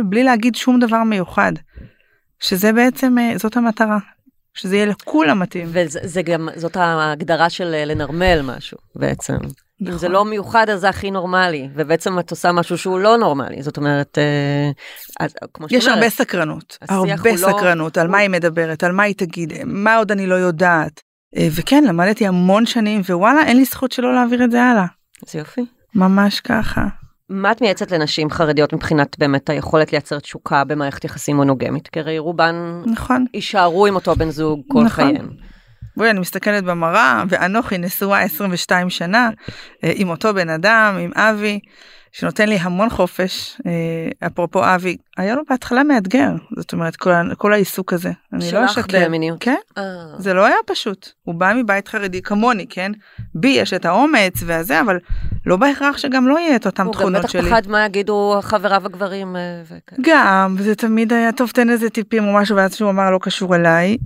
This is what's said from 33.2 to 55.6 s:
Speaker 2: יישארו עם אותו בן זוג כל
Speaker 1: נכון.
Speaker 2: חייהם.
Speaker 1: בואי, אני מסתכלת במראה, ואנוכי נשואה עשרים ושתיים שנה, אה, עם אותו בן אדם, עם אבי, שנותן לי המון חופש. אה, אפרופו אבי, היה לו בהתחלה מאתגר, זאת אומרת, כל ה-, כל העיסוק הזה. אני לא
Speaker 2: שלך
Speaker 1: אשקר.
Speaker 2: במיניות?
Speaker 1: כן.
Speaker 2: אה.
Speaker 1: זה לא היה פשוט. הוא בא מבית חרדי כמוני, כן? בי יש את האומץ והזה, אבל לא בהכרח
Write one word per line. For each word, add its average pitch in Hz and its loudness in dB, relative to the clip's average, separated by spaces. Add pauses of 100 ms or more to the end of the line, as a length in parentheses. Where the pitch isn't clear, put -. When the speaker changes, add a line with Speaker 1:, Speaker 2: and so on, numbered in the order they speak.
Speaker 2:
יישארו 190 2
עם 202 2
אותו 175 0
בן 160 0
זוג 151 -2
כל 254 4
Speaker 1:
נכון. 226 6
Speaker 2:
חייהם. - 0 (680)
Speaker 1:
בואי, 220 2
אני 208 2
מסתכלת 190 -2
במראה, 180 2
ואנוכי 196 0
נשואה 196 -2
עשרים 202 -4
ושתיים 180 -2
שנה, 208 0 (540)
אה, 165 0
עם 185 -2
אותו 185 -2
בן 180 -2
אדם, 202 2
עם 175 -6
אבי, 208 0 (520)
שנותן 180 -2
לי 214 2
המון 185 0
חופש. - -4
אה, 175 -4 (560)
אפרופו 175 -2 (140)
אבי, 180 -2 (200)
היה 196 -2
לו 294 -2
בהתחלה 254 0
מאתגר, 254 2 (280)
זאת - -12
אומרת, 170 -4
כל - 0
ה-, 170 0
כל 208 0
העיסוק 190 -2
הזה. 180 -4 (220)
אני 175 -4
לא 214 2
Speaker 2:
שלך - -2
Speaker 1:
אשקר. 190 0
Speaker 2:
במיניות? 165 -2
Speaker 1:
כן. 254 0 (220)
Speaker 2:
אה. 202 -6 (340)
Speaker 1:
זה 185 -2
לא 185 4
היה 294 4 (100)
פשוט. - -8 (140)
הוא 170 -8
בא 185 2
מבית 202 -2
חרדי 190 -6
כמוני, 208 0
כן? 185 -6 (440)
בי 170 0
יש 262 2
את 180 -2
האומץ 208 2 (120)
והזה, 170 0
אבל 202 0 (480)
לא 180 2
בהכרח 285 0